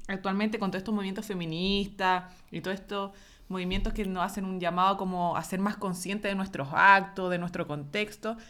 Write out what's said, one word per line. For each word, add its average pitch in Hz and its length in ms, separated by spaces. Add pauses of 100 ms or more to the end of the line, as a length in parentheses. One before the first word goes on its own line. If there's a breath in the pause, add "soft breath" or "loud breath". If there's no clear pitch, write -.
actualmente 202 520
con 190 120
todos 175 80
estos 214 160
movimientos 196 300
feministas 185 1080 (200 soft breath)
y 165 100
todos 190 180
estos 196 320 (380)
movimientos 185 440
que 208 120
nos 185 180
hacen 190 220
un 190 160
llamado 180 360
como 180 380
a 165 80
ser 190 160
más 208 160
conscientes 196 560
de 196 40
nuestros 190 360
actos, 185 580
de 180 80
nuestro 175 300
contexto, 208 720 (120 soft breath)